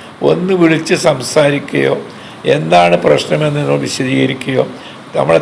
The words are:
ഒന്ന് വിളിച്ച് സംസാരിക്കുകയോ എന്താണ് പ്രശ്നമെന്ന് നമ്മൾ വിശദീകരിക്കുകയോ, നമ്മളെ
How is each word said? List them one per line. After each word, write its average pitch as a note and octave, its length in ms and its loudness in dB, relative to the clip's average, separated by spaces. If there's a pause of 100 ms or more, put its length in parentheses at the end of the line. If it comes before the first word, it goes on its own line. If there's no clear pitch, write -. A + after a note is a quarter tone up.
(280)
ഒന്ന് F3+ 240 0
വിളിച്ച് E3 420 2
സംസാരിക്കുകയോ C#3+ 1040 0 (480)
എന്താണ് F3 520 2
പ്രശ്നമെന്ന് D3+ 640 0
നമ്മൾ C#3+ 180 0
വിശദീകരിക്കുകയോ, C3 880 -2 (520)
നമ്മളെ D#2 260 2